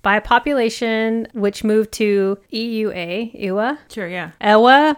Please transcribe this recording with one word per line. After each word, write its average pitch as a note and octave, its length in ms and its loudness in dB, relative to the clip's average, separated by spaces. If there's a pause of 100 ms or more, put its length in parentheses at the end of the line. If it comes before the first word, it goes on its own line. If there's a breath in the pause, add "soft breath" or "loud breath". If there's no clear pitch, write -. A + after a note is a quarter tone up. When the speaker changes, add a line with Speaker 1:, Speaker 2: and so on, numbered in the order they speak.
Speaker 1:
by G3+ 140 2
a G#3+ 40 0
population A3+ 1120 0
which G3+ 300 -4
moved G#3+ 280 2
to G3 460 0 (140)
E A3+ 260 -6
U G#3+ 140 -2
A, F#3 420 -8
Ewa? G#3+ 440 -4 (140)
Speaker 2:
Sure, F#3+ 160 -10
yeah. F3 220 -10 (120)
Speaker 1:
Ewa B3+ 560 6